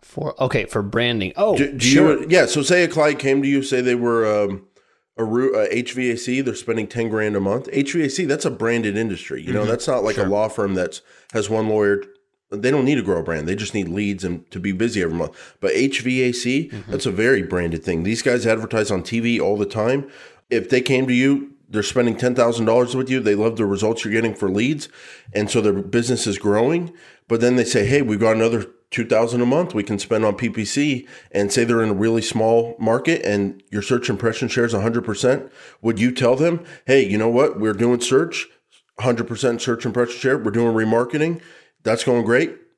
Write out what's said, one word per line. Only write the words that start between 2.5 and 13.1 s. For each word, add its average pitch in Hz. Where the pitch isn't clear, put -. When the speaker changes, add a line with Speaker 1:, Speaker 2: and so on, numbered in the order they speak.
Speaker 2:
say 180
a 170
client 151
came 135
to 135
you, 139
say 135
they 123
were, 117
um, 101
a 113
roo-, 113
a 107
H 123
V 127
A 113
C, 127
they're 123
spending 113
ten 117
grand 107
a 98
month. 98
H 139
V 170
A 135
C, 180
that's 147
a 147
branded 113
industry. 95
You 85
know, 104
Speaker 1:
Mm-hmm. 107
Speaker 2:
that's 117
not 123
like 107
Speaker 1:
Sure. 101
Speaker 2:
a 92
law 104
firm 101
that's, 90
has 104
one 110
lawyer. 104
They 104
don't 139
need 147
to 123
grow 90